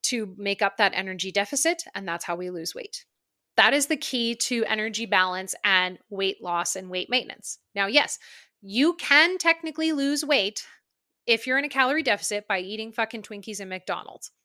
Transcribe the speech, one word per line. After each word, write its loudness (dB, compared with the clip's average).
to -2
make 0
up 2
that 4
energy -4
deficit, 0
and -8
that's -4
how -2
we -6
lose -6
weight. -12
That 8
is 2
the 2
key -2
to 0
energy -4
balance 0
and 2
weight -2
loss -2
and -10
weight -4
maintenance. -4
Now, 2
yes, 2
you 4
can 6
technically 0
lose 0
weight 0
if 2
you're 2
in -2
a -6
calorie 2
deficit -2
by 0
eating -8
fucking -4
Twinkies -10
and -10
McDonald's. -8